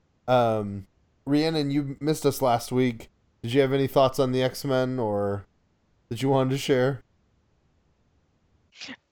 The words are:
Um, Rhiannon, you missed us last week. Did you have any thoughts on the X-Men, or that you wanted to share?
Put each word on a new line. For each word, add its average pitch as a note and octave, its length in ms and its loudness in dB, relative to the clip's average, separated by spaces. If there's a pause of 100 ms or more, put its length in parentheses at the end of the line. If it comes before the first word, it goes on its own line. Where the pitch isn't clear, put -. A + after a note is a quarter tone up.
(260)
Um, A2 640 0 (380)
Rhiannon, D3+ 440 0
you C#3 300 -2
missed D3+ 260 0
us C3+ 160 0
last A#2+ 300 0
week. B2 360 0 (340)
Did A#2 120 -4
you C#3 80 6
have C3 100 0
any C#3 140 2
thoughts C3 320 2
on B2+ 140 0
the B2+ 100 0
X-Men, C3 560 -2
or G2+ 480 -2 (640)
that A2+ 100 -8
you C3+ 80 0
wanted C3 220 2
to C3+ 80 -2
share? B2+ 440 0 (2000)